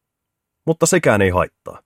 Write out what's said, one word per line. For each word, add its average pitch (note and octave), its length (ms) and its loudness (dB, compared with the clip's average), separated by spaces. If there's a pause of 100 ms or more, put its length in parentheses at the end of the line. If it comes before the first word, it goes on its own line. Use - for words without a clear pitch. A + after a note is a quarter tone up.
(640)
Mutta D#3+ 220 -2
sekään B2+ 360 2
ei F#2+ 80 2
haittaa, - 560 -6